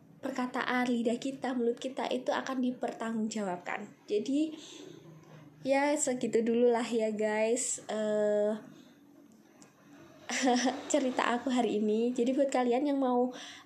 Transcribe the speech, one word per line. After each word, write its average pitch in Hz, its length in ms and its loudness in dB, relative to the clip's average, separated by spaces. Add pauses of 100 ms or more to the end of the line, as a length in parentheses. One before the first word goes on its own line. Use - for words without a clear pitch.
(240)
perkataan 254 640 -2
lidah 240 320 0
kita, 269 320 -4
mulut 240 260 0
kita - 300 -6
itu 254 240 -2
akan 254 320 -2
dipertanggungjawabkan. 220 1200 -4 (220)
Jadi, 262 480 0 (1120)
ya, 277 320 4
segitu 247 400 0
dulu 233 320 4
lah 233 160 2
ya, 220 240 0
guys. 214 800 0
Eh, 208 640 2 (1700)
<laughs> 254 640 0
cerita 262 440 0
aku 247 160 -2
hari 220 320 2
ini. 226 320 2
Jadi 240 160 2
buat 277 160 4
kalian 254 400 2
yang 277 120 0
mau, 247 360 2 (300)